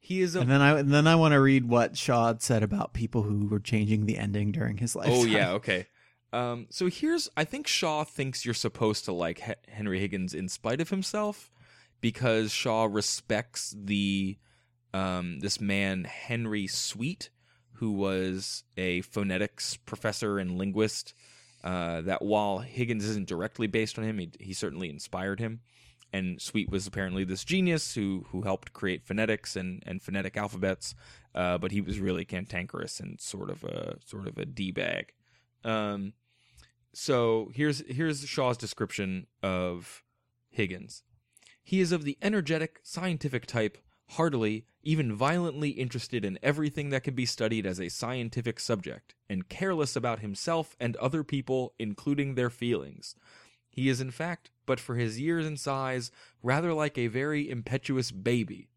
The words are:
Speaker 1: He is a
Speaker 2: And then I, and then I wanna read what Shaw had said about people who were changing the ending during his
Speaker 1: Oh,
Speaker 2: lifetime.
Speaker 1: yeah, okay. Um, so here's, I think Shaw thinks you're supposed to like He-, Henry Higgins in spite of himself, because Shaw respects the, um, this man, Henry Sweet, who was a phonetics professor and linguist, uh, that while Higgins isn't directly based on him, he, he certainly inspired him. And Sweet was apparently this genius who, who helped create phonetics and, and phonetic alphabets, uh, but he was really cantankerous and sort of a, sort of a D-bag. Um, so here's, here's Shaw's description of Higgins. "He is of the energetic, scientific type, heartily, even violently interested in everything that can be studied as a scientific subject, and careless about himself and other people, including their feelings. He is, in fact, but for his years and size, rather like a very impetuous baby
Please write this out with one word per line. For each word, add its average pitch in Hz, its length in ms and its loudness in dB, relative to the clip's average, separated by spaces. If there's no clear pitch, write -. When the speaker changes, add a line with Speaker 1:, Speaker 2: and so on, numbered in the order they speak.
Speaker 1:
He 185 200 -2
is 180 160 2
a 185 40 2
Speaker 2:
And 123 100 4
then 139 100 8
I, 147 200 8
and 139 120 4
then 147 140 8
I 165 80 10
wanna 156 260 8
read 135 260 8
what 117 300 4
Shaw 117 300 4
had 117 160 2
said 113 200 4
about 101 300 0
people 113 300 0
who 104 240 2
were 104 140 2
changing 107 440 4
the 104 140 2
ending 104 340 2
during 110 240 0
his 113 180 -2
Speaker 1:
Oh, - 40 -4
Speaker 2:
lifetime. 123 260 6
Speaker 1:
yeah, 104 280 6
okay. 95 340 0
Um, 120 360 -2
so 180 200 0
here's, 311 480 0
I 151 80 2
think 277 240 -8
Shaw 151 360 0
thinks 135 400 -6
you're 120 100 0
supposed 110 500 0
to 104 80 -4
like 87 280 -2
He-, 110 140 -6
Henry 104 280 -2
Higgins 95 340 -2
in 92 140 -4
spite 120 320 -4
of 165 100 -2
himself, 208 600 -4
because 113 480 2
Shaw 113 320 2
respects - 920 -2
the, 98 640 0
um, 90 480 -2
this 95 180 -2
man, 98 460 0
Henry 107 640 -4
Sweet, - 640 -6
who 110 140 0
was 95 680 -2
a 90 240 0
phonetics 98 760 -2
professor 104 600 -2
and 90 200 -2
linguist, 98 560 0
uh, 85 380 -2
that 92 180 0
while 104 380 2
Higgins 117 480 -4
isn't 104 200 -2
directly 98 420 -4
based 110 300 -2
on 110 60 -4
him, 110 140 -4
he, 85 200 -8
he 98 140 -12
certainly 87 380 -6
inspired 92 500 -6
him. 117 200 -4
And 92 300 -2
Sweet - 260 -2
was 98 180 -2
apparently 95 380 -2
this 92 180 -4
genius 175 520 0
who, 98 340 -2
who 92 140 -6
helped - 320 -4
create 92 320 -4
phonetics 107 500 -2
and, 92 300 -6
and 90 160 -8
phonetic 95 340 -4
alphabets, 95 580 -2
uh, 90 220 2
but 92 160 -2
he 101 80 0
was 95 200 -4
really 92 260 0
cantankerous - 720 -6
and 95 180 -10
sort - 300 -8
of - 160 -10
a, 50 400 -8
sort 101 240 -10
of - 80 -10
a 95 80 -6
D-bag. 92 680 -4
Um, 104 480 -2
so 113 600 2
here's, 143 340 0
here's 143 400 -2
Shaw's 123 300 0
description 98 680 -4
of 90 600 -2
Higgins. 90 520 -6
"He 190 140 2
is 175 120 4
of 160 120 0
the 143 160 -4
energetic, 160 600 0
scientific 151 640 -4
type, 110 320 0
heartily, 113 560 0
even 151 320 2
violently 147 560 0
interested 123 560 -4
in 95 160 -2
everything 143 480 0
that 135 120 0
can 135 120 -4
be 123 100 0
studied 110 400 0
as 92 160 -2
a 90 80 -4
scientific 120 720 -4
subject, 87 540 -4
and 185 180 -4
careless 165 480 0
about 117 220 0
himself 131 600 -2
and 120 180 -2
other 135 280 0
people, 131 540 -2
including 139 560 -2
their 123 160 2
feelings. 110 640 -4
He 131 180 0
is, 131 140 0
in 131 80 -6
fact, 165 400 -8
but 131 120 2
for 120 180 -4
his 117 220 0
years 160 280 0
and 151 120 -6
size, 131 540 -4
rather 156 320 2
like 151 240 0
a 120 80 2
very 143 420 0
impetuous 131 640 -2
baby 110 640 -2